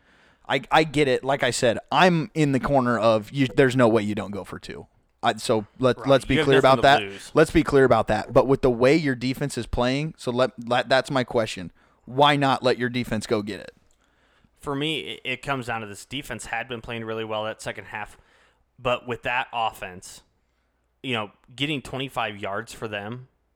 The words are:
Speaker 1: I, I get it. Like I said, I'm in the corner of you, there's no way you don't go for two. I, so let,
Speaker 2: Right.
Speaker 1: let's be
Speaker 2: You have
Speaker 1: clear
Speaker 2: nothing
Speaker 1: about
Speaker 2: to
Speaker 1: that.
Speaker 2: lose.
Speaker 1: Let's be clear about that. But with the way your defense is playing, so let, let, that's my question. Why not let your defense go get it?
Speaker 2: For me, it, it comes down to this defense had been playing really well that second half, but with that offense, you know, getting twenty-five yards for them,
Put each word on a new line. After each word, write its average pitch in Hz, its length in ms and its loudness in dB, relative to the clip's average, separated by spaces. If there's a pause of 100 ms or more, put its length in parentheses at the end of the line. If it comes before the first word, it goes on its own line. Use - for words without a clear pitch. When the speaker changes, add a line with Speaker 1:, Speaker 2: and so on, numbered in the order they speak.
(460)
Speaker 1:
I, 135 240 -2
I 156 140 4
get 147 240 0
it. 123 160 0
Like 135 180 -2
I 127 80 2
said, 117 280 0 (120)
I'm 165 440 2
in 151 180 2
the 131 80 0
corner 120 380 2
of 110 320 2
you, 135 160 0
there's 131 300 4
no 123 120 6
way 107 140 4
you 104 120 -4
don't 101 180 -8
go 98 120 -10
for - 140 -14
two. - 280 -16 (360)
I, 110 140 2
so 110 300 -2 (120)
let, 123 200 2
Speaker 2:
Right. 117 100 -4
Speaker 1:
let's 135 160 4
be 135 100 0
Speaker 2:
You 151 60 4
have 151 60 0
Speaker 1:
clear 135 140 6
Speaker 2:
nothing 131 200 6
Speaker 1:
about 139 180 6
Speaker 2:
to 107 60 -4
Speaker 1:
that. 98 80 -10
Speaker 2:
lose. - 220 -16
Speaker 1:
Let's 156 160 4
be 160 120 4
clear 139 220 4
about 117 240 4
that. 107 240 -2
But 117 160 4
with 135 140 2
the 131 80 4
way 127 260 4
your 143 180 0
defense 127 420 -6
is 113 100 -6
playing, 135 500 -2
so - 140 -8
let, 123 200 0 (180)
let, 123 200 0
that's 131 220 2
my 135 140 0
question. 110 480 -4 (340)
Why 143 300 4
not 135 260 0
let 123 160 2
your 123 100 -2
defense 120 380 -4
go 110 160 0
get 101 180 -10
it? - 140 -18 (840)
Speaker 2:
For 147 160 -8
me, 147 260 -4
it, 101 240 -12
it 127 180 -8
comes 135 240 -6
down 113 160 -6
to 107 40 -12
this 101 180 -16
defense 127 420 -12
had 117 220 -8
been 120 120 -10
playing 117 240 -10
really 110 200 -6
well 107 200 -6
that 110 180 -10
second 110 240 -12
half, 104 300 -14 (640)
but 123 280 -4
with 120 180 -8
that 127 280 -4
offense, 104 680 -8 (800)
you 135 100 -8
know, 107 180 -4 (240)
getting 139 280 -6
twenty-five 123 560 -8
yards 101 340 -8
for - 160 -10
them, 107 400 -10 (280)